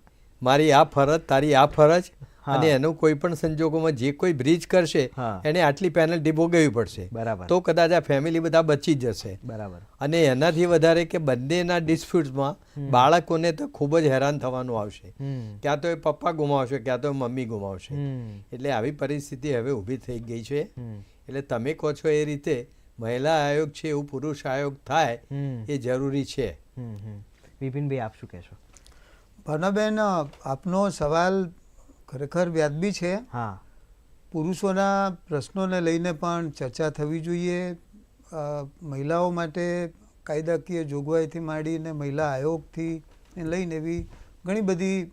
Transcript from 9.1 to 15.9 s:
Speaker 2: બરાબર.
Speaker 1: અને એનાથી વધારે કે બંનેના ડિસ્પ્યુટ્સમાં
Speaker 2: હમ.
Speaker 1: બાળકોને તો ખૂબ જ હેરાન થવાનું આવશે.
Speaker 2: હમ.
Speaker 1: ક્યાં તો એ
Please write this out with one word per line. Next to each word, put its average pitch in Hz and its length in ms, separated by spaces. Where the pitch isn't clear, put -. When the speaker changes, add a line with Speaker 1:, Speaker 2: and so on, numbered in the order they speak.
Speaker 2:
બરાબર. 107 340
Speaker 1:
અને 156 240
એનાથી 151 420
વધારે 165 380
કે 160 140
બંનેના 160 600
ડિસ્પ્યુટ્સમાં 151 760
Speaker 2:
હમ. 139 140
Speaker 1:
બાળકોને 165 600
તો 277 160
ખૂબ 151 300
જ 156 80
હેરાન 139 320
થવાનું 127 420
આવશે. 101 280
Speaker 2:
હમ. 123 420
Speaker 1:
ક્યાં 147 180
તો 170 80
એ 170 60